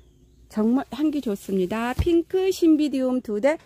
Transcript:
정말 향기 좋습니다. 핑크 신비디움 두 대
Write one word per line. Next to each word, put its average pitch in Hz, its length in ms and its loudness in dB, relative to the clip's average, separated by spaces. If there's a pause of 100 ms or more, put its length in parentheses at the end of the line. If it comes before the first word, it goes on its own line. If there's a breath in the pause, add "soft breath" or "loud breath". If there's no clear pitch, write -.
(500 soft breath)
정말 233 400 0
향기 294 320 -2
좋습니다. 202 720 -2
핑크 349 580 0
신비디움 269 720 2
두 214 180 -6
대 285 260 2